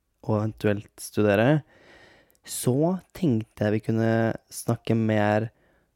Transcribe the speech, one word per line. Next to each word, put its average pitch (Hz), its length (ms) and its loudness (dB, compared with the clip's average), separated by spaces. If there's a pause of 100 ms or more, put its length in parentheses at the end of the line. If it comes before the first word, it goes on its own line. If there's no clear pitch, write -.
(220)
å 110 160 -2
eventuelt 104 640 -4
studere, 107 640 2 (800)
så 156 540 -2 (180)
tenkte 113 480 -2
jeg 107 140 0
vi - 100 -10
kunne 113 240 0 (400)
snakke - 400 -4
mer 110 560 0 (460)